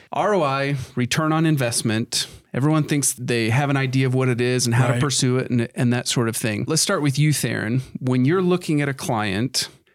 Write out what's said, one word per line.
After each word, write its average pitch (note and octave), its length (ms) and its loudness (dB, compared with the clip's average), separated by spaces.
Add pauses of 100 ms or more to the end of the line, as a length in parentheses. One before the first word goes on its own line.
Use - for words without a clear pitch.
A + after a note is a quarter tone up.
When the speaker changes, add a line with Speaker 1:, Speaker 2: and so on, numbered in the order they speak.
(120)
Speaker 1:
R F#3+ 220 0
O F3+ 80 2
I, C#3 340 0 (200)
return D#3 340 0
on D#3+ 140 2
investment. A#2 840 0 (280)
Everyone D3+ 300 2
thinks D3 340 -2
they A#2 320 0
have C#3 180 2
an C#3+ 80 0
idea C3+ 300 0
of B2+ 80 0
what C3 140 2
it A#2+ 120 0
is B2 240 0
and A#2 100 0
how B2+ 140 2
Speaker 2:
Right. B2+ 60 2
Speaker 1:
to A#2+ 60 0
pursue C3 360 2
it - 140 -2
and, A#2 240 0
and B2 180 2
that B2 160 -2
sort A#2+ 220 0
of A2 60 -4
thing. G#2+ 300 -2
Let's D#3 140 0
start F#3 220 0
with C#3+ 160 0
you, D3+ 160 4
Theron. A2+ 480 -2 (180)
When B2+ 240 2
you're E3+ 160 2
looking F3+ 400 0
at C#3+ 80 -2
a C#3 60 -4
client G#2+ 760 -2 (260)